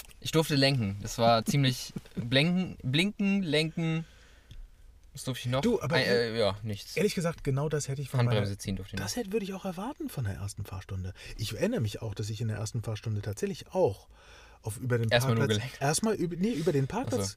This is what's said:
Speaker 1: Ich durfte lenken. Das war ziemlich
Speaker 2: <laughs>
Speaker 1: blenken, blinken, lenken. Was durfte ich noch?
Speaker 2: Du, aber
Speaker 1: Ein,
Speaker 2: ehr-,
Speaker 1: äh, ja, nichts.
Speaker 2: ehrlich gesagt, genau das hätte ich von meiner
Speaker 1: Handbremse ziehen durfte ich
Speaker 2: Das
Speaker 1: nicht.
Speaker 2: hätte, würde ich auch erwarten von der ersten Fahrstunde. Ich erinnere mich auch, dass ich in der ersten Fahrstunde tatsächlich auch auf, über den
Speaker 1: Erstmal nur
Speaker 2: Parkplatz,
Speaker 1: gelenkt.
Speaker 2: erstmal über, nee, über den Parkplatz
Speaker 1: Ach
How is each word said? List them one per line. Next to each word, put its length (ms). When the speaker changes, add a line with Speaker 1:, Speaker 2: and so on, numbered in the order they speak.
Speaker 1:
Ich 120
durfte 220
lenken. 480
Das 160
war 260
ziemlich 480
Speaker 2:
<laughs> 120
Speaker 1:
blenken, 640
blinken, 600
lenken. 600
Was 120
durfte 240
ich 40
noch? 100
Speaker 2:
Du, 200
aber 140
Speaker 1:
Ein, 100
Speaker 2:
ehr-, 280
Speaker 1:
äh, 40
ja, 240
nichts. 340
Speaker 2:
ehrlich 180
gesagt, 300
genau 240
das 200
hätte 140
ich 60
von 100
meiner 120
Speaker 1:
Handbremse 280
ziehen 180
durfte 200
ich 40
Speaker 2:
Das 160
Speaker 1:
nicht. 100
Speaker 2:
hätte, 60
würde 120
ich 100
auch 100
erwarten 440
von 160
der 100
ersten 300
Fahrstunde. 480
Ich 200
erinnere 240
mich 220
auch, 120
dass 160
ich 100
in 80
der 80
ersten 260
Fahrstunde 400
tatsächlich 500
auch 360
auf, 160
über 200
den 100
Speaker 1:
Erstmal 280
nur 100
Speaker 2:
Parkplatz, 160
Speaker 1:
gelenkt. 200
Speaker 2:
erstmal 340
über, 200
nee, 140
über 220
den 160
Parkplatz 320
Speaker 1:
Ach 60